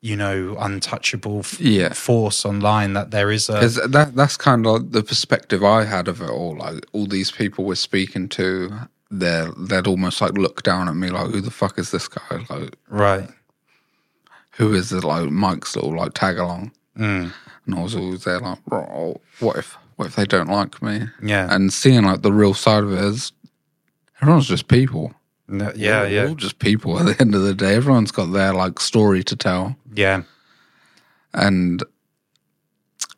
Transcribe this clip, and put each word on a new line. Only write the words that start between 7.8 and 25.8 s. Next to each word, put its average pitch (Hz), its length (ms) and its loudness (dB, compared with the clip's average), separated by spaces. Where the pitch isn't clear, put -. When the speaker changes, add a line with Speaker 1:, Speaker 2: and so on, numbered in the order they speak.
Speaker 2:
to, 92 420 -2
they're, 85 440 -2
they'd 92 300 -2
almost, 92 340 0
like, 98 160 0
look - 260 -2
down 92 240 0
at 80 80 -4
me 90 140 -4
like, 87 220 -4
"Who 98 100 -2
the 113 100 -8
fuck - 260 -4
is 87 140 -6
this - 160 -6
guy?" - 420 -12
Like, - 280 -10
Speaker 1:
Right. 101 400 0
Speaker 2:
"Who 107 220 0
is 92 160 0
this, 92 140 -2
like, 78 260 -2
Mike's 92 460 -2
little, 78 220 -4
like, 87 160 -4
tag 92 240 -2
along?" 90 340 -6
Speaker 1:
Mm. 95 360 -4
Speaker 2:
And 92 100 -4
I 85 80 -4
was 101 100 -6
always 92 300 -6
there 90 160 -2
like, 90 260 -10
"Bro, 82 540 -6
what 117 160 0
if, - 180 -8
what 104 100 -6
if - 80 -16
they 104 80 0
don't 92 240 0
like 101 340 -2
me?" 110 260 -4
Speaker 1:
Yeah. 98 320 0
Speaker 2:
And 95 200 2
seeing, 123 320 6
like, 95 160 2
the 104 100 4
real 104 220 6
side 107 320 2
of 98 80 -2
it 92 100 0
is 104 300 -4
everyone's 147 260 6
just - 220 -2
people. 123 440 2
Speaker 1:
No, 101 260 -4
yeah, 107 280 2